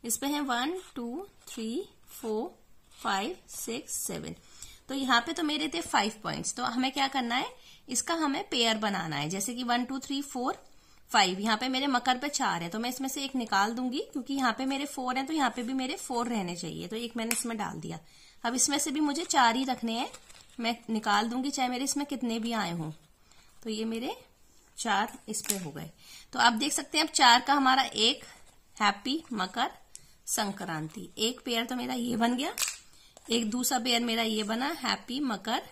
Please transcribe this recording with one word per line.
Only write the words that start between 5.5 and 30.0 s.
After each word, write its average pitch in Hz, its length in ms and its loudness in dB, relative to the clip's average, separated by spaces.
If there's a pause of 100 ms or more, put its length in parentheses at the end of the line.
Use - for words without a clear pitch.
थे 339 120 -2
five 214 320 2 (100)
points। 151 320 -4
तो 247 100 -4
हमें 254 280 0
क्या 269 160 2
करना 247 260 0
है, 320 140 0 (400)
इसका 254 260 0
हमें 311 340 0
pair 226 280 4
बनाना 180 400 0
है। 147 120 0
जैसे 202 260 -2
कि 254 80 -6
वन, 240 220 2
टू, 269 140 -6
three, 277 240 -4
four, 262 420 -4 (480)
five, 185 260 4
यहाँ 214 180 2
पे 254 120 -2
मेरे 262 180 0
मकर 247 320 2
पे 294 100 -4
चार 185 340 0
है, 170 60 -4
तो 214 100 -4
मैं 240 120 -2
इसमें 262 180 -4
से 277 160 -4
एक 269 120 -4
निकाल 220 360 2
दूंगी, 254 260 -2 (140)
क्योंकि 277 220 -4
यहाँ 254 180 2
पे 262 140 -2
मेरे 277 200 -2
four 254 300 -4
हैं, 269 100 0
तो 311 60 -4
यहाँ 277 180 4
पे 247 120 -6
भी 233 100 -4
मेरे 262 240 -2
four 233 320 -2
रहने 185 280 -2
चाहिए। 165 320 -6
तो 220 80 -6
एक 233 200 -6
मैंने 226 160 -2
इसमें 226 260 -2
डाल 180 220 -6
दिया। 165 180 -10 (460)
अब 233 100 0
इसमें 277 240 2
से 302 120 0
भी 277 100 0
मुझे 302 240 2
चार 247 320 6
ही 262 80 0
रखने 233 280 -2
हैं, 254 180 -4 (500)
मैं 233 160 0 (140)
निकाल 214 380 2
दूंगी, 254 220 -2
चाहे 254 180 0
मेरे 247 160 -2
इसमें 285 220 -2
कितने 240 320 -2
भी 233 140 -2
आए 196 200 0
हों। 156 200 -4 (680)
तो 226 80 -6
ये 214 140 -2
मेरे 233 320 -4 (600)
चार 208 400 0 (100)
इस 220 140 -4
पे - 160 0
हो 170 120 -8
गए। 156 200 -10 (420)
तो 247 60 -4
आप 240 140 8
देख 277 200 0
सकते 302 260 -2
हैं, 311 60 4
अब 311 60 -4
चार 247 300 10
का 277 140 4
हमारा 269 280 6
एक - 420 0 (560)
happy 214 520 0
मकर 214 380 0 (560)